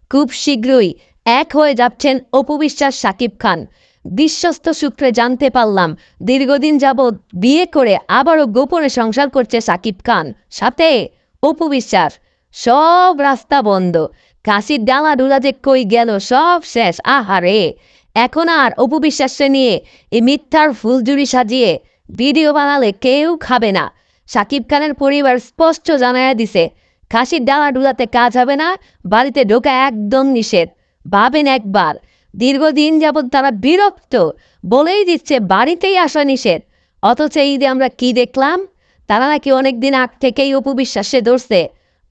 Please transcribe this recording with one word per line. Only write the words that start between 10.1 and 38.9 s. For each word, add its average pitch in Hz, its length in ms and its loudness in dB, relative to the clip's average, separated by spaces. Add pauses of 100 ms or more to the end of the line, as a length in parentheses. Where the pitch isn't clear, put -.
সাথে 320 400 0 (520)
অপু 311 260 -2
বিশ্বাস। 214 440 0 (420)
সব 339 680 2
রাস্তা 277 420 0
বন্ধ, 185 320 0 (500)
কাশির 214 400 -2
ডালা 285 320 2
ডুলা 269 240 2
যে 269 120 0 (100)
কই 262 220 2
গেল, 233 260 2 (200)
সব 330 340 2
শেষ। 208 300 -2 (220)
আহারে, 190 440 0 (560)
এখন 247 300 0 (140)
আর 254 180 2
অপু 262 200 0
বিশ্বাসকে 285 500 -2
নিয়ে 262 260 2 (380)
এই 233 100 2
মিথ্যার 302 520 2
ফুলঝুরি 262 520 0
সাজিয়ে 240 460 0 (360)
ভিডিও 285 440 0
বানালে 285 380 0 (140)
কেউ 285 320 2
খাবে 240 360 -2
না। 170 120 0 (440)
শাকিব 226 400 -4
খানের 294 260 -2
পরিবার 277 460 0
স্পষ্ট 320 460 -2 (160)
জানাইয়া 254 320 0
দিছে, 208 300 0 (460)
খাসির 254 340 0
ডালা 285 260 0
ডুলাতে 262 360 -2
কাজ 240 300 0
হবে 254 200 2
না, 311 120 -2 (360)
বাড়িতে 247 400 0
ঢোকা 233 280 2 (140)
একদম 226 380 -2 (120)
নিষেধ। 190 320 0 (380)
ভাবেন 254 420 2
একবার, 202 460 0 (400)
দীর্ঘদিন 285 640 0
যাবৎ 302 340 0
তারা 277 160 2 (140)
বিরক্ত, 381 500 0 (500)
বলেই 311 400 2
দিচ্ছে 330 320 -2 (160)
বাড়িতেই 339 460 0
আসা 311 260 0
নিষেধ। 247 360 0 (420)
অথচ 240 340 0
এই 285 160 2
ঈদে 277 160 0
আমরা 262 200 0
কি 247 240 -4
দেখলাম? 262 460 -2 (500)